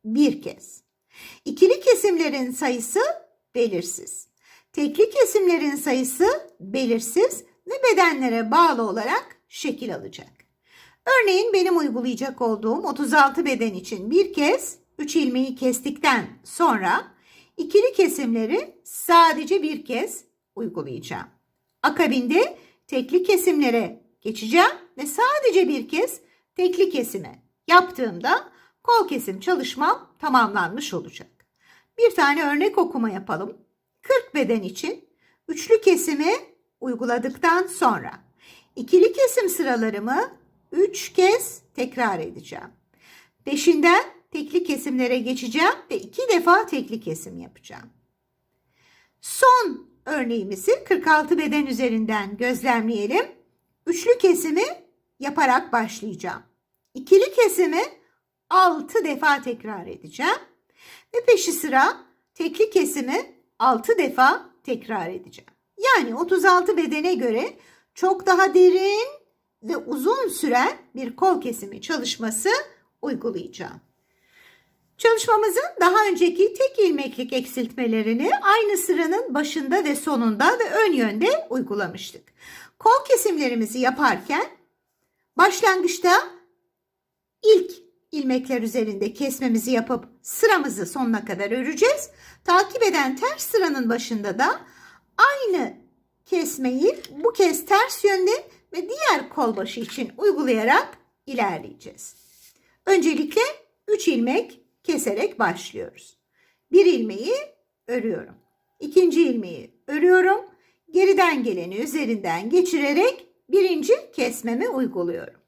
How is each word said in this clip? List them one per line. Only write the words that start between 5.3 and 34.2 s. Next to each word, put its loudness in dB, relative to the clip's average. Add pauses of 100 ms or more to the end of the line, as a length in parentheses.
sayısı -2 (340)
belirsiz -2 (240)
ve -8 (180)
bedenlere 0
bağlı 4
olarak -6 (100)
şekil -8
alacak. -16 (760)
Örneğin 2
benim 2
uygulayacak -4
olduğum -2
otuz -4
altı 4
beden -2
için -10
bir 2
kez 0 (200)
üç -8
ilmeği 0
kestikten -2 (180)
sonra 0 (500)
ikili 2
kesimleri -2
sadece 2
bir -8
kez -8 (320)
uygulayacağım. -10 (560)
Akabinde 0 (300)
tekli -2
kesimlere 0 (180)
geçeceğim 2 (260)
ve -8
sadece 2
bir -4
kez -4 (360)
tekli 2
kesime -8 (240)
yaptığımda 0 (320)
kol 2
kesim -6
çalışmam -2
tamamlanmış -2
olacak. -12 (680)
Bir 4
tane 2
örnek 0
okuma 0
yapalım. -8 (440)
Kırk 0